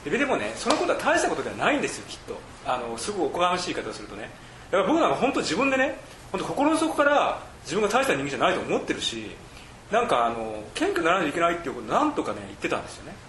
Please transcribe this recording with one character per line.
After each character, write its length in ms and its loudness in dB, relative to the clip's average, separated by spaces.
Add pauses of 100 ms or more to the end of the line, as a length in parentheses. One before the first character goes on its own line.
で、 140 0
で 80 2
も 100 2
ね、 200 -2
そ 140 -4
の 60 6
こ 100 0
と 80 2
は 40 0
大 220 4
し 20 2
た 80 2
こ 60 0
と 80 -4
で 80 -6
は 40 -8
な 160 2
い 60 2
ん 40 0
で 60 0
す 120 -6
よ、 100 -12
き 60 -10
っ 20 -16 (100)
と。 80 -8 (300)
あ 140 0
の、 180 -6
す 140 -6
ご 140 0
く 20 -
お 20 0
こ 100 -4
が 120 4
ま 60 0
し 120 -4
い 40 -4
言 80 -4
い 40 -6
方 60 -6
を 20 -8
す 80 -12
る 60 -12
と 80 -14
ね。 140 -10 (420)
だ 80 4
か 40 4
ら 60 2
僕 100 6
な 80 6
ん 40 6
か 60 2
本 160 2
当 60 2
自 160 0
分 140 2
で 80 2
ね、 200 2 (340)
本 100 -2
当 60 -4
心 240 4
の 60 4
底 180 2
か 80 4
ら 360 4 (240)
自 120 -6
分 80 2
が 60 4
大 140 4
し 40 0
た 80 4
人 80 -2
間 60 -2
じ 60 -4
ゃ 40 -4
な 120 6
い 20 2
と 80 0
思 180 0
っ 40 -6
て 100 -2
る 80 -4
し、 340 -6 (560)
な 100 4
ん 60 0
か 180 4
あ 40 4
の、 340 -6 (100)
謙 140 0
虚 120 0
に 60 0
な 60 6
ら 80 4
な 40 0
い 40 0
と 40 -2
い 20 -6
け 60 -2
な 120 4
い 40 0
っ 40 -6
て 100 -6
い 20 -6
う 40 -6
こ 60 -8
と 60 -10
を 100 2
な 60 6
ん 100 2
と 100 -2
か 80 -4
ね、 60 -4 (100)
言 0 -
っ 100 -12
て 100 -6
た 120 0
ん 40 -10
で 60 -12
す 80 -14
よ 80 -16
ね。 100 -14 (140)